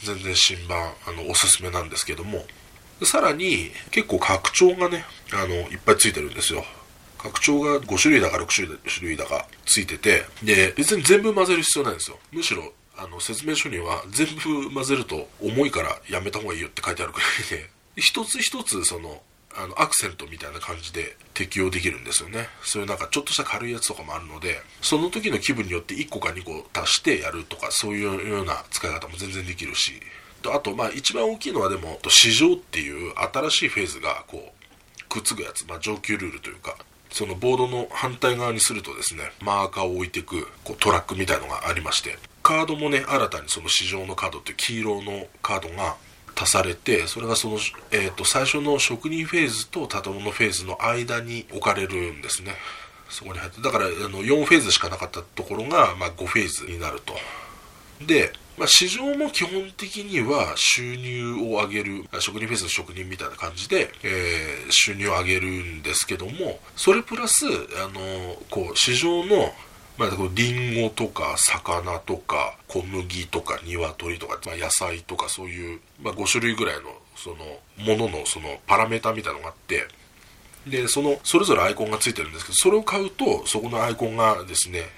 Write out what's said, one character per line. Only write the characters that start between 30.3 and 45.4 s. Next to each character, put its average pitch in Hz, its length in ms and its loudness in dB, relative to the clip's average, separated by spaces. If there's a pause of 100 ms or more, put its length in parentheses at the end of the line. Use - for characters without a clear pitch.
と、 123 120 -2
あ 143 60 2
と、 135 140 -4
ま 120 100 -2
あ、 107 60 -2
一 127 240 -2
番 226 160 2
大 220 80 -6
き 285 120 -6
い - 20 -4
の 151 80 0
は 95 100 2
で 101 60 -2
も、 82 260 -8
と、 - 80 0
市 117 220 10
場 156 200 8
っ 175 40 4
て - 220 -6
い 71 120 -4
う 71 260 -8
新 135 340 0
し - 160 2
い - 20 4
フ 110 120 -2
ェ 95 40 0
ー - 20 -2
ズ - 140 -8
が 73 260 -4
こ - 260 -14
う、 - 560 -20
く 107 120 -4
っ - 20 -8
つ - 120 0
く 101 80 -8
や - 120 -8
つ、 - 120 -6
ま 85 100 -10
あ、 - 20 -10
上 104 180 -4
級 104 220 -2
ル 92 100 -6
ー 78 60 -10
ル - 60 -12
と - 100 -12
い - 20 -12
う - 40 -16
か、 - 200 -10 (340)
そ - 160 -4
の 95 80 -4
ボ 123 200 2
ー 123 40 4
ド 123 100 4
の 123 220 -4
反 127 260 -4
対 123 200 2
側 120 160 -2
に 110 80 0
す - 140 4
る 101 80 -6
と 71 120 -10
で - 100 -8
す - 100 -4
ね、 76 260 -10
マ 101 240 2
ー 92 60 -2
カ 98 120 -2
ー - 20 2
を 90 120 0
置 90 100 -2
い 87 40 -8
て 92 100 -6
い - 40 -6
く、 82 240 -6 (160)
こ 107 100 -8
う、 - 40 -16
ト 104 120 2
ラ 90 80 6
ッ - 40 -2
ク - 140 -8
み 92 100 -2
た 82 100 0
い - 40 -2
の 67 60 -10
が 73 220 -6
あ 87 40 0
り 85 80 -2
ま 78 120 -4
し - 100 2
て、 - 160 -8 (240)
カ 160 220 4
ー - 20 -8
ド 156 100 -2
も 147 140 0
ね、 135 180 2
新 123 220 2
た 78 100 -8
に 73 80 -16
そ - 140 -2
の 80 60 -8
市 - 180 2
場 95 180 -4
の 92 120 -6
カ 98 100 -2
ー 92 60 -2
ド 85 80 -10
っ - 20 -20
て - 80 -10
い - 40 -8
う - 20 -20
黄 117 240 -2
色 104 220 0
の 101 240 -8 (140)